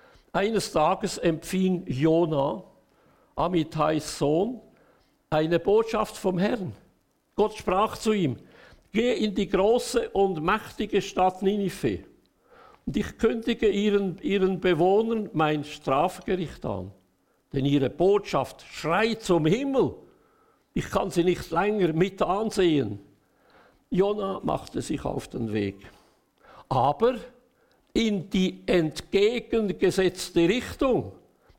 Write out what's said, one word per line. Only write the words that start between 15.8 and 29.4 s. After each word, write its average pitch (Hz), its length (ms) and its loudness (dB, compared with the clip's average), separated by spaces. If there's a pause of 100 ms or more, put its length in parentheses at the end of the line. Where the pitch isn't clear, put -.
an. 98 240 -8 (600)
Denn 131 140 -2
ihre 139 240 2
Botschaft 185 720 0
schreit 220 640 -2
zum 165 240 2
Himmel. 247 480 2 (840)
Ich - 120 -4
kann 196 200 -2
sie 170 140 0
nicht 180 280 -2
länger 185 420 0
mit 190 280 0
ansehen.“ 175 760 0 (920)
Jona 196 540 0
machte - 380 -4
sich - 240 -6
auf - 240 -6
den 113 240 -6
Weg, 101 240 -2 (920)
aber 143 480 2 (800)
in 208 360 -2
die 185 360 0
entgegengesetzte 185 1800 0